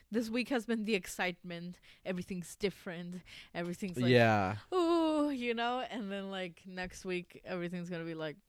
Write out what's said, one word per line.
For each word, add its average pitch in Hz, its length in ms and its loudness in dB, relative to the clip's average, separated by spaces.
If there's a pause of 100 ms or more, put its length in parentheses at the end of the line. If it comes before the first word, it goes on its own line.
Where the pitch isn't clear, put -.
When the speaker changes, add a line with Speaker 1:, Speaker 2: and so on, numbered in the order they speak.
(120)
Speaker 1:
this 220 180 0
week 226 200 0
has 233 160 0
been 226 200 0
the 220 100 2
excitement. 175 840 -4 (260)
Everything's 180 500 -4
different. 175 600 -4 (380)
Everything's 175 440 -4
like, 123 140 4
Speaker 2:
Yeah. 110 440 8 (180)
Speaker 1:
"Ooh," 330 580 4
you 240 220 -2
know? 240 380 0
And 202 180 -6
then, 196 220 -6
like, 185 340 -6
next 185 380 -8
week, 180 400 -4
everything's 175 460 -4
gonna 165 160 -4
be 165 100 -4
like, 156 220 -4 (120)